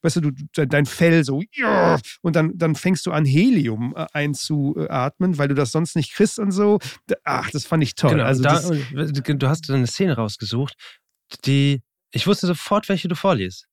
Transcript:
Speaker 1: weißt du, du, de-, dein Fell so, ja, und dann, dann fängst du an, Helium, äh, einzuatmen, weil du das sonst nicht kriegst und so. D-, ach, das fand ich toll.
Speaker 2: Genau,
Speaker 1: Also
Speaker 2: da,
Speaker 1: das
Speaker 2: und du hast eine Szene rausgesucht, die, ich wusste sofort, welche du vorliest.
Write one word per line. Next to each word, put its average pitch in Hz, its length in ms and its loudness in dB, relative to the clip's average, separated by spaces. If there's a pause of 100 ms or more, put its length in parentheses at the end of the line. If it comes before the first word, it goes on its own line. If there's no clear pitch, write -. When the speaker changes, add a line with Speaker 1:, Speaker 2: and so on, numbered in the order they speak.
Speaker 1:
weißt 165 140 0
du, 175 60 2
du, 147 100 0
de-, 147 340 -4
dein 143 220 2
Fell 165 360 4
so, 139 280 -2
ja, 190 480 2 (240)
und 170 120 0
dann, 165 220 2
dann 165 160 0
fängst 180 320 0
du - 60 -2
an, 156 140 2
Helium, 139 720 2
äh, 160 180 -8
einzuatmen, 147 1200 -2
weil 139 120 2
du 139 60 2
das 135 160 0
sonst 160 240 -2
nicht 160 200 -2
kriegst - 240 2
und 202 120 0
so. 208 280 4 (300)
D-, 190 140 0
ach, 131 280 -4
das - 140 -6
fand 160 180 2
ich 123 120 -2
toll. - 180 2
Speaker 2:
Genau, 147 100 2
Speaker 1:
Also 131 200 2
Speaker 2:
da, 147 100 4
Speaker 1:
das 160 120 2
Speaker 2:
und 143 760 -4
du 135 40 2
hast 156 220 -2
eine 135 180 2
Szene 156 280 0
rausgesucht, 113 580 -4 (720)
die, 139 360 2 (300)
ich - 160 -2
wusste 196 200 0
sofort, 202 420 -2
welche 190 180 0
du 170 80 -2
vorliest. 107 580 -2